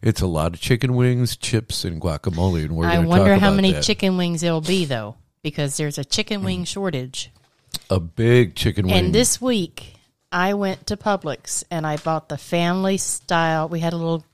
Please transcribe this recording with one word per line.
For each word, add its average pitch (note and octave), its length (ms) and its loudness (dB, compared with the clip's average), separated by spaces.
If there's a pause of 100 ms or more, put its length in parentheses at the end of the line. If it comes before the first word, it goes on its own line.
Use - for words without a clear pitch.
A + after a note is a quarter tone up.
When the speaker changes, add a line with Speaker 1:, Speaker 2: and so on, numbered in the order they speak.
Speaker 1:
It's - 200 0
a F#2+ 60 2
lot E2 260 0
of E2 80 -12
chicken B2 340 0
wings, B2 400 2
chips, - 480 -4
and E2+ 180 -6
guacamole, F2 640 0
and D#2+ 140 -4
we're E2 100 0
Speaker 2:
I E3+ 80 2
Speaker 1:
gonna E3+ 140 2
Speaker 2:
wonder F#3+ 240 6
Speaker 1:
talk F#3+ 80 6
Speaker 2:
how G3 80 4
Speaker 1:
about G3 80 2
Speaker 2:
many F#3+ 160 4
Speaker 1:
that. E3 100 -2
Speaker 2:
chicken F#3+ 320 0
wings E3+ 240 -2
there'll E3 220 0
be, F3+ 240 0
though, A2+ 320 -6 (260)
because C#3+ 320 -4
there's D3 220 -4
a C#3+ 80 -6
chicken G#3 400 -4
wing F#3 180 -4
Speaker 1:
Mm. E3+ 40 -8
Speaker 2:
shortage. C#3+ 640 -6 (580)
Speaker 1:
A F#2 100 4
big A2+ 560 4
chicken G#2 320 0
wing. F#2 80 4
Speaker 2:
And F3 180 4
this A#3+ 280 2
week, A#3 520 -4 (380)
I F3+ 220 0
went G3 340 -4
to G#3 80 -4
Publix, - 760 -4
and D#3+ 160 -4
I D3+ 120 -2
bought D#3+ 320 -4
the D3 80 -6
family F3+ 600 0
style. E3 720 -2
We E3 140 -4
had E3 100 0
a E3+ 60 -4
little E3 260 -2 (100)